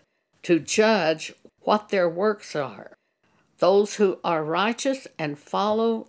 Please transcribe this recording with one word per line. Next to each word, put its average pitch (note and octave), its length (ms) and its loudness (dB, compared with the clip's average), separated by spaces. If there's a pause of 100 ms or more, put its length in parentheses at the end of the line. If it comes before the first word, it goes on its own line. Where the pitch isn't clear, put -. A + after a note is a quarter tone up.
(420)
to E3+ 160 2
judge E3+ 760 0 (280)
what - 280 0
their F3+ 200 0
works G3+ 480 -4
are. B2+ 360 -8 (680)
Those G3 360 4
who F#3+ 300 2
are D#3+ 180 0
righteous A3 640 -2 (120)
and D3 200 -6
follow A3 720 -2